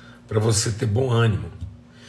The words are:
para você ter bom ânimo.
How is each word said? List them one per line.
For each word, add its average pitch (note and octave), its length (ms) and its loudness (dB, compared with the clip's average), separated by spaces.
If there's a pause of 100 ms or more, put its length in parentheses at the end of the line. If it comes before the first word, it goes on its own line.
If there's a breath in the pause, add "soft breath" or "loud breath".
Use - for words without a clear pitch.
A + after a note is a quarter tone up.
(280 loud breath)
para G#2+ 120 0
você A2 320 2
ter A2+ 160 -2
bom A#2+ 240 2
ânimo. A#2 400 2 (580 loud breath)